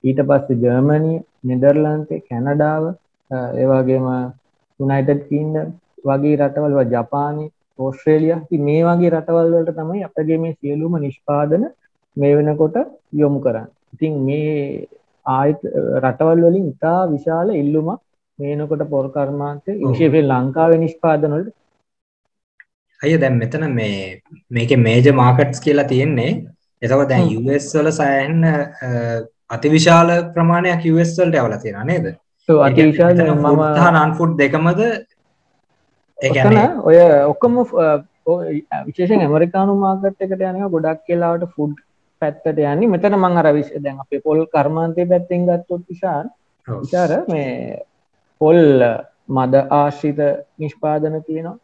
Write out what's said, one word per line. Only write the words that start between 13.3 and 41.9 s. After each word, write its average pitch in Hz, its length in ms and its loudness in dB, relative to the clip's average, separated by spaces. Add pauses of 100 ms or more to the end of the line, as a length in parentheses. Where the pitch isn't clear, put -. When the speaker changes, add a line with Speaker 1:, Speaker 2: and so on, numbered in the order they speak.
Speaker 1:
කරන්නේ. 117 320 -4 (200)
ඉතින් 156 280 -4
මේ 143 680 -4 (380)
ආයත-, 139 440 0 (300)
රටවල් 160 420 2
වලින් 175 260 2
ඉතා 160 380 -2
විශාල 165 440 -4
ඉල්ලුමක් 156 500 -2 (400)
මේ 143 100 -8
වෙනකොට 147 400 -6
පොල් 139 200 -2
කර්මාන්තේ, 143 680 -6
Speaker 2:
ඔව්. 139 160 -4
Speaker 1:
විශේෂයෙන් 147 360 0
ලංකාවේ 135 500 0
නිෂ්පාදන 156 560 -2
වලට. 190 200 -6 (1500)
Speaker 2:
අයියා, 156 220 0
දැන් 127 160 0
මෙතන 123 340 -4
මේ, 98 500 -6 (260)
මේකේ 120 300 2
මේජර් 123 360 4
මාකට්ස් 127 460 2
කියලා 147 240 2
තියෙන්නේ. 135 480 -2 (500)
එතකොට 135 280 0
දැන් 127 140 2
Speaker 1:
හ්ම්. 107 100 0
Speaker 2:
යූ 120 180 -2
එස් 143 200 -2
වල 156 180 2
සෑහෙන, 147 540 0
අ, 143 460 -2 (600)
අතිවිශාල 160 600 4 (220)
ප්‍රමාණයක් 170 540 0
යූ 160 140 2
එස් 165 160 0
වලට 180 200 2
යවලා 113 220 0
තියෙනවා 104 260 -10
නේද? 165 220 -2
Speaker 1:
ඔව්, - 60 -8
Speaker 2:
ඒ - 40 -16 (340)
කියන්නේ 151 160 6
Speaker 1:
අතිවිශාල 156 480 4
Speaker 2:
මෙතන 165 180 4
Speaker 1:
මම 147 140 2
Speaker 2:
ෆුඩ් 147 180 4 (100)
සහ 160 180 4
නන් 160 220 2
ෆුඩ් 165 240 -2
දෙකමද? 160 440 2 (1400)
ඒ 135 100 -2
Speaker 1:
ඔතන 127 40 0
Speaker 2:
කියන්නේ 214 340 6 (160)
Speaker 1:
ඔය 160 140 8 (260)
ඔක්කොම, 185 300 2 (240)
අ, 165 100 2 (360)
ඔය 160 380 -2 (220)
විශේෂයෙන් 180 380 0
ඇමරිකානු 175 540 0
මාකට් 196 460 -2
එකට 190 200 -4
යන 185 140 -4
ඒවා 196 140 -6
ගොඩක් 160 380 -4
වෙලාවට 170 420 -2
ෆුඩ් 147 260 -6 (460)